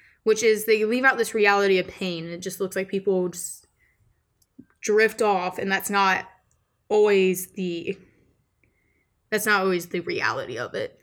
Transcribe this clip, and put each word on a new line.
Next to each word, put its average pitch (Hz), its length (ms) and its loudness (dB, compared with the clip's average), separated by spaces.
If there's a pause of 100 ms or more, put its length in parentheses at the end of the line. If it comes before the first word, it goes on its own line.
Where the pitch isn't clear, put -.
(220)
which 220 200 2
is 214 220 2
they 220 200 2
leave 247 200 0
out 262 140 4
this 220 160 -2
reality 202 440 4
of 185 100 -2
pain, 170 360 -8
and 170 80 -12
it 170 80 -12
just 185 200 -10
looks 185 160 -6
like 190 120 -4
people 190 400 0
just - 380 -12 (1120)
drift 214 400 2
off, 185 380 0
and 196 120 -4
that's 190 200 -2
not 196 360 2 (640)
always 196 640 4
the, 180 460 -6 (1300)
that's 214 160 -2
not 208 140 2
always 180 260 0
the 180 140 -8
reality 120 560 -4
of 120 180 -8
it. - 280 -8